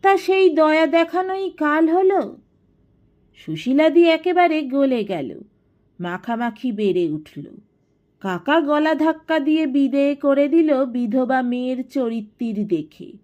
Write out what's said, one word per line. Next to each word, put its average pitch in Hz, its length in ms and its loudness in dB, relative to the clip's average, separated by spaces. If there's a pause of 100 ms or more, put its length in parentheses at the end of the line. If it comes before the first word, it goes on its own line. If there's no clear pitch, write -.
তা 392 140 4
সেই 381 340 2
দয়া 311 360 4
দেখানোই 349 640 -2
কাল 311 380 0
হলো। 359 480 0 (1000)
সুশীলাদি 277 680 2
একেবারে 330 580 2
গলে 262 420 0
গেল, 165 360 -8 (600)
মাখামাখি 226 720 -6
বেড়ে 180 380 0
উঠল। 151 320 -10 (800)
কাকা 196 400 -2
গলা 302 340 0
ধাক্কা 311 440 -2
দিয়ে 311 280 0
বিদেয় 277 480 0
করে 285 340 0
দিল 302 360 2
বিধবা 247 580 -2
মেয়ের 247 460 -4
চরিত্রির 226 800 -6
দেখে। - 460 -6 (120)